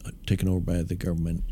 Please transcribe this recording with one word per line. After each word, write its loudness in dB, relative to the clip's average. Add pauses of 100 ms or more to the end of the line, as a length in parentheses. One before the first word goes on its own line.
uh, -8 (160)
taken 2
over 2
by 2
the -2
government. 0